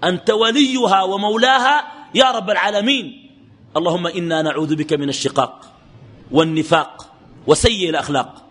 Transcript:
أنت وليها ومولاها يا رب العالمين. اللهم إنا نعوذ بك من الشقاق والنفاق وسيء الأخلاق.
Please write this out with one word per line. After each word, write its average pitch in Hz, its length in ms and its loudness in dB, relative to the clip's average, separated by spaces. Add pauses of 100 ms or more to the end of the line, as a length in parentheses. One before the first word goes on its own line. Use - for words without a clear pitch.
أنت 180 260 -2
وليها 226 720 2
ومولاها 233 880 0 (240)
يا 254 160 4
رب 214 180 -6
العالمين. 202 800 -2 (480)
اللهم 170 300 -2
إنا 170 340 -2
نعوذ 156 340 -2
بك 151 180 -4
من 143 160 -2
الشقاق - 560 -4 (680)
والنفاق 156 840 0 (340)
وسيء 185 420 2
الأخلاق. 143 600 -4